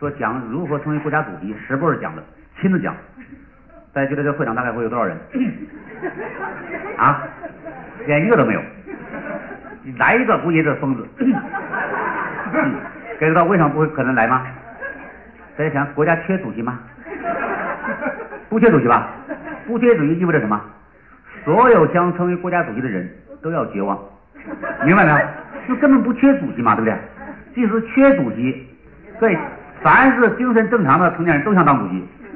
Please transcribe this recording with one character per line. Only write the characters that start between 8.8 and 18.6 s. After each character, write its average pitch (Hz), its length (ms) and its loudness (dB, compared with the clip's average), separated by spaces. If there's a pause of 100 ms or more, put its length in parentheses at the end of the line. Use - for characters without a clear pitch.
来 156 160 4
一 247 100 2
个 208 140 2
估 165 120 -2
计 160 120 4
是 147 120 2
疯 135 200 -2
子。 110 160 -6
<clears throat> - 80 -20
嗯， - 1600 -2 (440)
可 151 80 2
以 - 20 4
知 160 60 2
道 170 100 6
为 190 120 4
什 165 60 4
么 147 80 4
不 151 140 0 (100)
可 135 80 -2
能 127 120 0
来 113 120 4
吗？ 127 160 2 (1120)
大 151 80 -2
家 156 60 0
想， 143 240 -2
国 147 100 2
家 165 120 4 (100)
缺 190 120 0
主 190 140 -8
席 110 100 -6
吗？ 123 160 -6 (1700)
不 220 100 0
缺 226 120 6